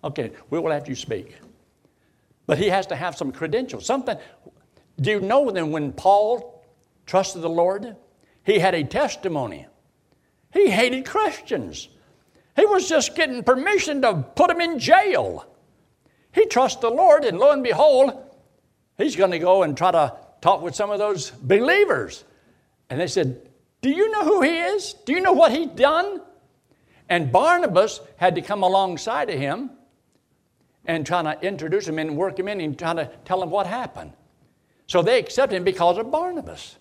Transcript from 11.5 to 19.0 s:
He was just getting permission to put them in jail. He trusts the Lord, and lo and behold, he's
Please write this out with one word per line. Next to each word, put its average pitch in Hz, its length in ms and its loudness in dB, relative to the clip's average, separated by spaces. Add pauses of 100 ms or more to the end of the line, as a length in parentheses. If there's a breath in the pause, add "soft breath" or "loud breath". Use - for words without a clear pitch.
He 370 100 6
was 381 220 2
just 311 260 0
getting 262 300 -2
permission 285 580 0
to 185 320 0
put 359 140 4
them 339 120 0
in 330 200 -2
jail. 233 680 2 (840)
He 440 140 4
trusts - 340 0
the 233 100 0
Lord, 302 340 6
and 185 140 -2
lo 277 140 6
and 269 100 0
behold, 254 560 4 (800)
he's 254 160 -2